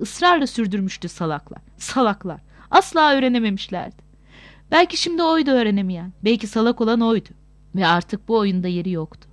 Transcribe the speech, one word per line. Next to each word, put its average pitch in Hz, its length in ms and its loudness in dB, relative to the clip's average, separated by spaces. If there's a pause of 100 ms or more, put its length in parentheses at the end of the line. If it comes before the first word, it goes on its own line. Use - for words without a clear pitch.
ısrarla 349 460 2
sürdürmüştü 196 640 -4
salaklar. - 540 -8 (160)
Salaklar. 202 640 -2 (300)
Asla 311 440 4
öğrenememişlerdi. 226 880 -2 (680)
Belki 339 260 4
şimdi 339 260 -2
oydu 320 280 2
öğrenemeyen. 196 600 0 (120)
Belki 220 220 0
salak 233 340 0
olan 233 200 0
oydu. 226 280 0 (460)
Ve 185 120 2
artık 175 420 0
bu 226 80 2
oyunda 185 320 0
yeri 175 220 -4
yoktu. 160 420 -8